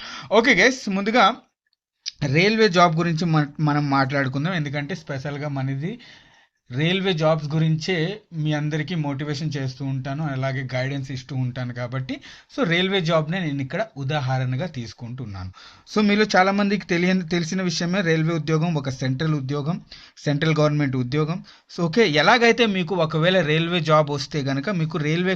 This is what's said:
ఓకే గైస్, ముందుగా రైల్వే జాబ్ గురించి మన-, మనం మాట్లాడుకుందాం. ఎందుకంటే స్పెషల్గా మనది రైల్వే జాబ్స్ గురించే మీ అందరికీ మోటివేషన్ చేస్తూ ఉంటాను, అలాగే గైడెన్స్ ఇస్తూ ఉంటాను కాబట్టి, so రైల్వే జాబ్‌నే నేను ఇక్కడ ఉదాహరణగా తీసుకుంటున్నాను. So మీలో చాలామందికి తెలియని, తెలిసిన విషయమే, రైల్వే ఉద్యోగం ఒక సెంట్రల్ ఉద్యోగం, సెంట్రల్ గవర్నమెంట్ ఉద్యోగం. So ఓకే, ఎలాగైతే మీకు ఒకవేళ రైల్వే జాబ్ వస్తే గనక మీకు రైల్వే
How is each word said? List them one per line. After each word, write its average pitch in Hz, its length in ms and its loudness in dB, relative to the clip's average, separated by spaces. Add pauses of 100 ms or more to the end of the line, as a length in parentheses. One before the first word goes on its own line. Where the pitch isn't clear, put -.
(320)
ఓకే 233 240 6
గైస్, 240 340 2
ముందుగా 202 360 2 (1040)
రైల్వే 208 400 4
జాబ్ 175 260 4
గురించి 170 320 0
మన-, 151 340 2
మనం 147 280 2
మాట్లాడుకుందాం. 139 640 0
ఎందుకంటే 147 400 -4
స్పెషల్గా 143 560 -8
మనది 139 420 -4 (760)
రైల్వే 180 440 0
జాబ్స్ 156 360 0
గురించే 160 460 0 (380)
మీ 151 200 -2
అందరికీ 151 420 -2
మోటివేషన్ 147 560 -4
చేస్తూ 135 340 -6
ఉంటాను, 135 420 -4
అలాగే 135 400 -4
గైడెన్స్ 135 440 -4
ఇస్తూ 131 240 -10
ఉంటాను 123 380 -4
కాబట్టి, 127 420 -6 (340)
so - 140 -6
రైల్వే 185 380 2
జాబ్‌నే 160 380 0
నేను 143 220 -2
ఇక్కడ 165 200 -4 (160)
ఉదాహరణగా 131 720 -2
తీసుకుంటున్నాను. 113 800 -10 (380)
So - 140 0
మీలో 208 240 4
చాలామందికి 202 600 2
తెలియని, 180 400 2
తెలిసిన 175 340 -2
విషయమే, 180 400 -2
రైల్వే 160 320 2
ఉద్యోగం 160 400 0
ఒక 131 200 -2
సెంట్రల్ 135 420 -2
ఉద్యోగం, 143 420 -2 (400)
సెంట్రల్ 147 380 0
గవర్నమెంట్ 147 400 2
ఉద్యోగం. 147 440 -2 (320)
So - 120 -8
ఓకే, 170 220 4 (100)
ఎలాగైతే 233 520 6
మీకు 185 300 -2
ఒకవేళ 165 480 2
రైల్వే 165 360 0
జాబ్ 156 300 4
వస్తే 143 300 -4
గనక 139 280 -2
మీకు 165 300 -2
రైల్వే 170 360 0